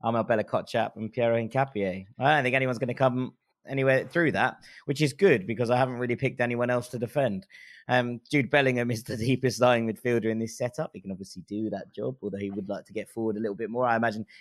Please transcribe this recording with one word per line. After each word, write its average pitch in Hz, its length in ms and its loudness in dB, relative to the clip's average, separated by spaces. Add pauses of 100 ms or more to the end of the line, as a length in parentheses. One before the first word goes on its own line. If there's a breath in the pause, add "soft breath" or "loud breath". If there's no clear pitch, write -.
Armel 117 240 0
Bella 110 160 2
Kotchap, 110 540 -2
and 107 140 -8
Piero 117 240 2
Hincapié. 104 720 -2 (140)
I 143 160 4
don't 147 80 2
think 127 120 2
anyone's 127 220 0
gonna 120 160 -4
come 127 400 0 (340)
anywhere 135 400 2
through 165 260 2
that, 113 240 0 (280 loud breath)
which 147 160 -4
is 139 120 2
good, 131 340 4
because 113 240 -2
I 123 60 6
haven't 127 200 0
really 123 180 -2
picked 123 260 -2
anyone 120 280 0
else 123 200 -2
to 123 100 -8
defend. 113 480 -2 (420 loud breath)
Um, 123 300 0 (100)
Jude 139 200 2
Bellingham 127 420 2
is 113 120 -4
the 107 140 -8
<laughs> 110 100 -4
deepest 127 340 0
lying 120 260 6
midfielder 113 380 0
in 110 140 0
this 113 180 -6
setup. - 360 -6
He 98 80 -16
can 95 100 -12
obviously 95 360 -14
do 107 220 -4
that 98 240 -8
job, 127 280 -6
although 98 160 -6
he 101 120 -6
would 98 200 -8
like 98 160 -8
to - 80 -20
get 104 160 -8
forward 110 280 -4
a - 20 -6
little 107 160 -4
bit 107 140 -8
more. 123 160 0
I 117 100 4
imagine 113 300 0 (160 soft breath)